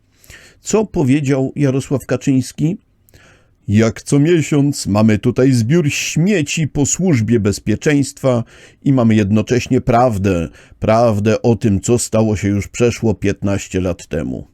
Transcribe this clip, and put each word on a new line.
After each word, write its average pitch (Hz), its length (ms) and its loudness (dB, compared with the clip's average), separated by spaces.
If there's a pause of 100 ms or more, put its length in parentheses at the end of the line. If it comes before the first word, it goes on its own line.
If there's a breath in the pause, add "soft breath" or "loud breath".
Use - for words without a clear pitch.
(680 loud breath)
Co 214 180 0
powiedział 135 680 0
Jarosław 135 500 -2
Kaczyński? 135 720 -2 (920 soft breath)
Jak 110 340 2
co - 180 0
miesiąc 147 680 0
mamy 107 320 2
tutaj 127 320 2
zbiór 131 380 2
śmieci 165 800 -2
po 143 180 -2
służbie 120 540 0
bezpieczeństwa 120 1040 -2 (400 loud breath)
i 139 100 2
mamy 117 220 2
jednocześnie 107 640 0
prawdę, 101 680 0 (300 loud breath)
prawdę 110 600 2
o 120 140 2
tym, 101 260 0
co 120 180 0
stało 110 360 0
się 104 120 -4
już 101 200 -2
przeszło 113 460 0
piętnaście 98 680 -4
lat 90 260 -6
temu. 64 460 -8